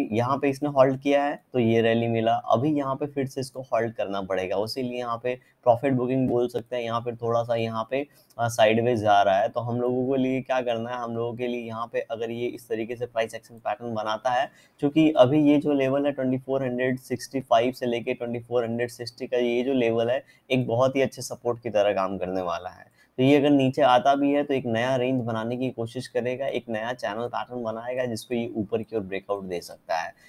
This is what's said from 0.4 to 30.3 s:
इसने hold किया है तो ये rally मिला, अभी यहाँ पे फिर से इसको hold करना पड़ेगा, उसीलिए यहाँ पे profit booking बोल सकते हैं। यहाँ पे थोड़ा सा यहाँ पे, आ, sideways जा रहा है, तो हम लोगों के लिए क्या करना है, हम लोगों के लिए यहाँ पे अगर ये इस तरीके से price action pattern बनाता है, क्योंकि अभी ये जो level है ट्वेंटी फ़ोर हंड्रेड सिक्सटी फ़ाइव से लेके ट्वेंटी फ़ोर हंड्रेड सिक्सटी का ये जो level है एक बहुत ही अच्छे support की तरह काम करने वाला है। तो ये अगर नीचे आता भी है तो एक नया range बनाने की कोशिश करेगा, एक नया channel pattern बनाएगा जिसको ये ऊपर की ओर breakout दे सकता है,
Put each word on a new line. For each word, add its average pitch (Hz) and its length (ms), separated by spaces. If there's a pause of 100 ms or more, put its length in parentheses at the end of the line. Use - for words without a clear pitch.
इसने 139 180
hold 135 320
किया 139 240
है 151 140 (140)
तो 127 60
ये 113 240
rally 113 260
मिला, 113 240 (200)
अभी 127 180
यहाँ 139 240
पे 147 120
फिर 143 200
से 135 140
इसको 127 220
hold 113 320
करना 98 280
पड़ेगा, 92 340
उसीलिए 123 420
यहाँ 120 180
पे 123 180 (300)
profit 123 300
booking 127 340
बोल 120 200
सकते 120 280
हैं। 120 60
यहाँ 117 180
पे 120 140
थोड़ा 117 280
सा 120 140
यहाँ 113 340
पे, 139 140 (340)
आ, 117 100
sideways 113 520
जा 101 220
रहा 98 140
है, 110 120
तो 120 120
हम 120 200
लोगों 127 260
के 135 140
लिए 131 220
क्या 127 200
करना 117 280
है, 123 60
हम 117 200
लोगों 117 200
के 123 100
लिए 120 140
यहाँ 117 260
पे 123 140 (100)
अगर 113 200
ये 120 180
इस - 200
तरीके 113 280
से 120 100
price 113 280
action 117 240
pattern 113 360
बनाता 107 360
है, 127 200 (320)
क्योंकि 156 300
अभी 131 300
ये 147 160
जो 147 160
level 139 320
है 139 60
ट्वेंटी 131 260
फ़ोर 135 260
हंड्रेड 127 360
सिक्सटी 131 420
फ़ाइव 123 300
से 127 140
लेके 120 280
ट्वेंटी 120 260
फ़ोर 120 240
हंड्रेड 117 260
सिक्सटी 123 360
का 123 120
ये 123 260
जो 139 100
level 117 360
है 135 120 (280)
एक 127 160
बहुत 127 300
ही 135 60
अच्छे 123 200
support 120 400
की 117 80
तरह 104 240
काम 95 240
करने 92 240
वाला 87 280
है। 92 220 (260)
तो 127 40
ये 143 140
अगर 143 140
नीचे 135 320
आता 127 320
भी 143 180
है 143 120
तो 143 100
एक 131 120
नया 120 300
range 127 280
बनाने 113 320
की 127 140
कोशिश 117 360
करेगा, 127 400
एक 123 220
नया 113 240
channel 117 340
pattern 110 380
बनाएगा 120 420
जिसको 117 280
ये 117 200
ऊपर 113 280
की 113 140
ओर 104 60
breakout 95 420
दे 90 160
सकता - 360
है, 87 140 (180)